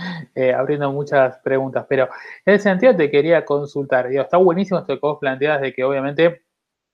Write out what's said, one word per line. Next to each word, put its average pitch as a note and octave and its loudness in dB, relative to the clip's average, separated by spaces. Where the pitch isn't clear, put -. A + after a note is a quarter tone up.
eh, C3 0
abriendo C#3 -2
muchas C#3 0
preguntas, C3 -4
pero C3 0
en G3+ 2
ese G3+ 0
sentido G3+ 4
te D3+ 0
quería D3+ 2
consultar, C#3 -2
digo, C3+ -2
está E3+ 0
buenísimo F3+ 2
esto C#3 -4
que D3 -4
vos D3 -2
planteás C#3 -2
de C3 -4
que B2+ -4
obviamente C#3 0